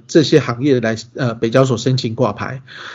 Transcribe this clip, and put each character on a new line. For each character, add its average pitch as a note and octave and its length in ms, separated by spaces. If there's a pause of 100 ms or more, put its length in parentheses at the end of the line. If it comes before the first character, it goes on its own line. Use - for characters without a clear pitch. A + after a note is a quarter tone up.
这 E3 140
些 D3+ 180
行 A#2+ 220
业 C3+ 180
来， A2+ 160 (200)
呃， A#2+ 180
北 A2+ 160
交 C3 160
所 B2+ 120
申 C3 200
请 A#2 160
挂 A2+ 180
牌。 G#2 300 (340)